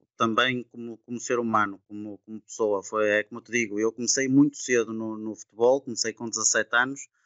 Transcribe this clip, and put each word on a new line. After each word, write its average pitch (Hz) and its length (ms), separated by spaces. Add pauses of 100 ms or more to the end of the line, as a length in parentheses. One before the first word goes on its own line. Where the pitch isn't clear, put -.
(160)
também 120 480
como, 117 340
como 120 220
ser 123 180
humano, 107 480
como, 104 380
como 110 160
pessoa. 104 420
Foi, 107 260
é 104 140
como 117 180
eu - 40
te 110 80
digo, 107 260
eu 110 140
comecei 131 360
muito 143 280
cedo 113 360
no, 110 240
no 107 180
futebol, 120 460
comecei 113 320
com 113 160
dezassete 110 460
anos, 131 260 (260)